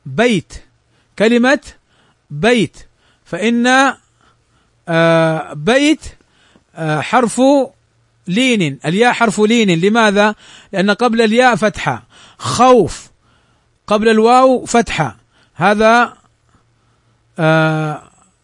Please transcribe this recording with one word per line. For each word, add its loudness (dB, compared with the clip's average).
بيت، -2
كلمة 2
بيت، -2
فإن، 0
آه، 0
بيت، 0
آه، -4
حرف 0
لين، -2
الياء 0
حرف -2
لين. 2
لماذا؟ 0
لأن -2
قبل 0
الياء 2
فتحة. -4
خوف، 0
قبل 0
الواو 2
فتحة، -4
هذا، 0
آه، -2